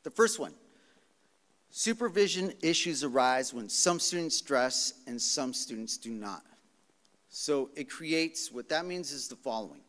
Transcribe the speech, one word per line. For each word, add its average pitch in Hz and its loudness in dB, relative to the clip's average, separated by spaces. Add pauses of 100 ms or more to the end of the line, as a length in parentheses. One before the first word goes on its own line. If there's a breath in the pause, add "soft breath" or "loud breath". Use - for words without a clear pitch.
The 147 -10
first 220 4
one, - -8 (1160 soft breath)
supervision 202 2 (100)
issues 160 2
arise 131 4
when 113 -8
some 175 4
students 170 0
dress 127 2 (160)
and 120 -6
some 131 0
students 113 -6
do 117 -10
not. 104 -8 (840)
So 139 -2
it 147 -8
creates, 160 -2
what 120 -10
that 160 0
means 180 -6
is 135 -8
the 131 -10
following. 110 -6